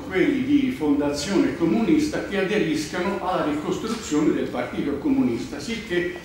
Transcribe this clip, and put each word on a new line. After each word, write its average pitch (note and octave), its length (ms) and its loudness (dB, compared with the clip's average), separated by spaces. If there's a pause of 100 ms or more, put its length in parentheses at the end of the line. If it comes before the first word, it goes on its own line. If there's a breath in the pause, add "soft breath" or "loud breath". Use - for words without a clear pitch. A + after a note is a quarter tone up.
quelli E3+ 340 2
di C3 280 4
Fondazione C#3+ 840 2
Comunista E3+ 720 2
che G3+ 120 -2
aderiscano F3+ 840 0
alla E3+ 240 -2
ricostruzione D3+ 880 0
del - 160 -2
Partito C#3+ 480 -4
Comunista, C3+ 600 0
sicché G3 640 -4